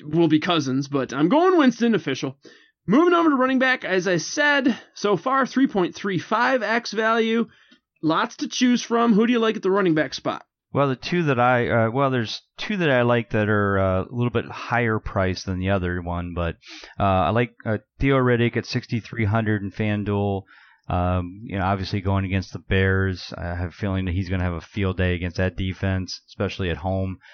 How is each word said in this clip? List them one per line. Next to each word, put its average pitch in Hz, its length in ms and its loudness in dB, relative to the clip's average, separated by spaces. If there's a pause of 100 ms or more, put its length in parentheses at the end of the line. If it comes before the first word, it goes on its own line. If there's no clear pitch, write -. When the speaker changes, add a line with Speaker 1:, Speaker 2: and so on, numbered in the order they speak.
Speaker 1:
will 160 240 2
be 156 120 4
Cousins, 143 480 0
but 135 260 -2
I'm 151 160 2
going 349 280 4
Winston 240 380 4
official. 139 420 -4 (480)
Moving 339 300 4
over 330 160 4
to 285 40 2
running 262 220 2
back, 254 260 0
as 185 240 0
I 180 100 2
said, 285 600 0 (160)
so 202 240 0
far, 262 300 0
three 262 180 2
point 190 300 0
three 196 240 -2
five 240 420 0
X 220 300 -2
value. 226 560 2 (560)
Lots 175 340 0
to 294 100 -6
choose 247 360 2
from. 233 300 2
Who 214 120 4
do 240 80 2
you 240 60 2
like 220 160 0
at 202 80 -8
the 185 80 0
running 190 240 2
back 143 180 -2
spot? - 320 -6 (280)
Speaker 2:
Well, 139 140 2
the 131 80 0
two 175 280 -2
that 139 160 2
I, 123 280 4
uh, 110 240 2
well, 135 200 0
there's 120 300 -4 (160)
two 214 200 -4
that 170 120 2
I 127 120 4
like 120 300 2
that 107 180 2
are, 101 280 2
uh, 95 260 2
a - 60 -8
little 120 220 -2
bit 110 140 -2
higher 117 540 -2
priced 92 460 -2
than 92 140 -4
the 95 120 0
other 90 300 -2
one, 87 320 -6
but, 85 220 -4 (420)
uh, - 60 -2
I 92 280 2
like, 117 200 0 (140)
uh, 110 140 -2 (200)
Theo 139 160 2
Riddick 120 400 2
at 110 100 -2
sixty-three 117 600 -4
hundred 107 380 0
in 98 80 -6
FanDuel. 101 720 -2 (440)
Um, 90 560 0
you 101 160 -6
know, 90 60 0
obviously 98 340 -2
going 98 240 0
against 95 300 -2
the 90 60 -10
Bears, 95 800 0
I 87 180 -8
have 87 140 -4
a - 20 -18
feeling 95 340 -4
that 90 80 -2
he's 90 160 -4
gonna 92 160 -2
have 90 80 -2
a 82 80 -6
field 95 340 -4
day 90 180 0
against 87 240 -6
that 92 200 -2
defense, 92 720 -4
especially 95 400 -4
at 82 80 -2
home. 92 400 -4 (160)